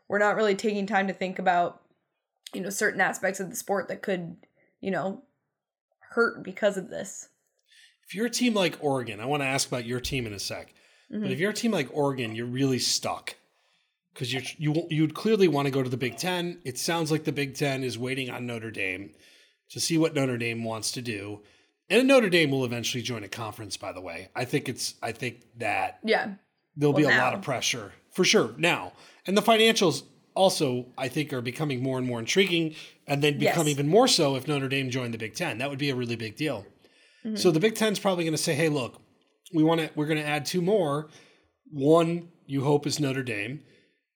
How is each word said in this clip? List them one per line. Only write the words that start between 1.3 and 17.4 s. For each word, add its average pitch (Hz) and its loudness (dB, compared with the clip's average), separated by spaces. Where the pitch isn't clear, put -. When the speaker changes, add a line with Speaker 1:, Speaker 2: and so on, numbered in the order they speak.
Speaker 1:
about, 175 2
you - -6
know, 196 -6
certain 196 -2
aspects 185 0
of 185 -6
the - -12
sport - -4
that 196 -8
could, 175 -4
you 190 -4
know, 190 -4
hurt 233 -2
because 196 0
of 190 -6
this. - -12
Speaker 2:
If - -16
you're 208 -2
a - 0
team 240 2
like 185 2
Oregon, 123 -2
I 113 -8
wanna 143 0
ask 135 0
about 123 -4
your 120 -4
team 123 -4
in 107 -8
a 98 -12
sec, - -10
Speaker 1:
Mm-hmm. 214 -6
Speaker 2:
but 202 -2
if 127 -4
you're 190 0
a - -4
team 226 0
like 165 0
Oregon, 131 0
you're 117 -6
really 127 2
stuck. - -2
'Cause 120 -6
you're, 131 -4
you, 151 0
you'd 156 2
clearly 208 4
wanna 143 2
go 135 0
to 127 -2
the 123 -4
Big 120 -4
Ten. 175 -4
It 127 -8
sounds 165 0
like 156 0
the 156 -2
Big 139 -4